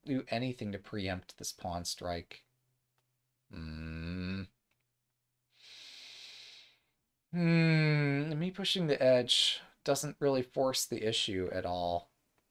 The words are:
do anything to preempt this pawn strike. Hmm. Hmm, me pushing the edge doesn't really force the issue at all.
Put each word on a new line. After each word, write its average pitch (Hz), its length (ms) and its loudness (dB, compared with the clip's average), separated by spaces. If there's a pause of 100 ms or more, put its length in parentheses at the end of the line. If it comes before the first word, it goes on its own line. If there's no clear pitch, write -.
do 131 240 -2
anything 117 440 -4
to 98 60 -6
preempt 95 600 -6
this - 140 -8
pawn 87 320 -6
strike. - 580 -8 (1120)
Hmm. 82 880 -8 (3000)
Hmm, 156 1080 4
me 175 120 -2
pushing 190 380 -2
the 143 140 2
edge 127 580 4 (240)
doesn't 143 360 -2
really 135 220 2
force 131 420 0
the 110 240 -4
issue 92 420 -2
at 92 140 -4
all. 87 460 -2 (400)